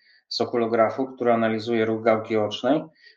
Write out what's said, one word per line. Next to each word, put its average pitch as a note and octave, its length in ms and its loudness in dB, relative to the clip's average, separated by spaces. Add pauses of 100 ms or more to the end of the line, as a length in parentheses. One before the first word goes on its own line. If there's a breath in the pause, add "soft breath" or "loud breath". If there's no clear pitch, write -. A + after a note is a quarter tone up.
(280 soft breath)
z - 140 -4
okulografu, A2+ 680 0
który A#2+ 260 0
analizuje A2+ 520 0
ruch A2 180 -2
gałki A2 340 2
ocznej. B2 460 0 (340 soft breath)